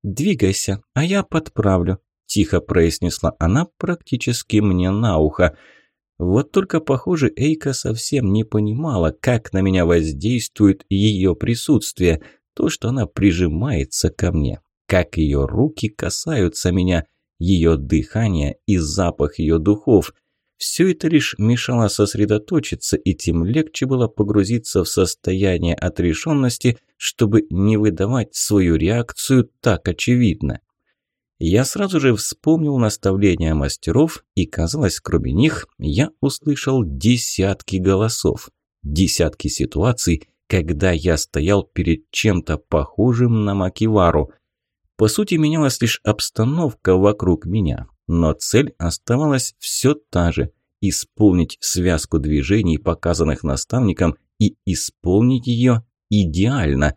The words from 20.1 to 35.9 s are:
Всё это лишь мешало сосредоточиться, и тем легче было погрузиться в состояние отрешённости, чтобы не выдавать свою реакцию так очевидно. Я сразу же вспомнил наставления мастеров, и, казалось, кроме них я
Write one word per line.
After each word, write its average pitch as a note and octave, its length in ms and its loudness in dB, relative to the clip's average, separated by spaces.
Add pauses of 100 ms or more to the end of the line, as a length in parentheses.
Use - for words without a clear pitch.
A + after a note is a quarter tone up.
Всё - 320 0
это E3+ 180 -2
лишь D#3+ 300 2
мешало A#2 500 0
сосредоточиться, G#2 1120 -2
и - 160 -2
тем E2 320 -2
легче C#3+ 400 -2
было B2+ 220 0
погрузиться G#2 760 0
в D#2+ 60 -4
состояние F#2 880 0
отрешённости, A#2+ 1040 -2 (180)
чтобы G#2+ 540 0
не G2+ 260 2
выдавать G#2+ 560 0
свою F#2 420 2
реакцию A#2+ 760 0 (100)
так - 260 0
очевидно. F#2 760 0 (760)
Я G2 260 2
сразу F#3+ 340 -2
же C3 160 4
вспомнил D3+ 640 -2
наставления F#2+ 760 0
мастеров, E2+ 720 0 (100)
и, F2+ 140 0
казалось, G2+ 520 -2
кроме - 320 -2
них A#2 360 0 (100)
я G2 320 -2 (100)